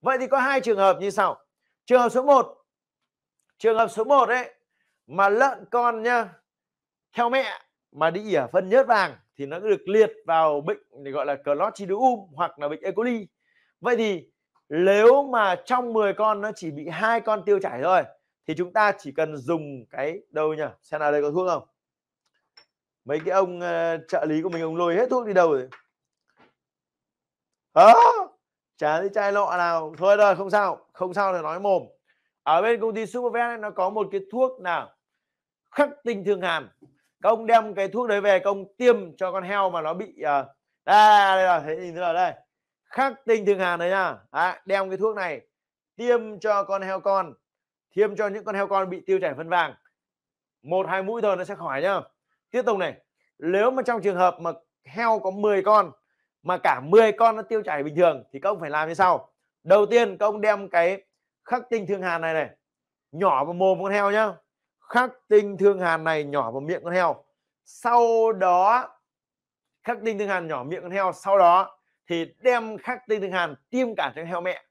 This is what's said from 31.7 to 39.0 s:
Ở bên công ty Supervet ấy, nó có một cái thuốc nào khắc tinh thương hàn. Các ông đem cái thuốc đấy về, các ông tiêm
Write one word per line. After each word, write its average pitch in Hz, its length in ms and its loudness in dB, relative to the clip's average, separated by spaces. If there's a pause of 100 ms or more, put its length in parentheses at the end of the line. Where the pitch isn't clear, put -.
Ở 160 200 2
bên 226 180 0
công 220 140 -4
ty 220 120 -6
Supervet 240 440 -4
ấy, 233 80 -10
nó 214 120 -10
có 185 200 -2
một 208 220 -6
cái 196 80 -6 (120)
thuốc 254 280 -2
nào 165 300 -6 (800)
khắc 285 200 0 (140)
tinh 208 200 -6
thương 196 160 -2
hàn. 160 280 -4 (540)
Các 190 60 2
ông 226 180 0
đem 214 280 2
cái 196 140 -2
thuốc 240 200 -4
đấy 202 120 0
về, 196 180 4
các 190 120 0
ông 196 260 -8
tiêm 208 400 2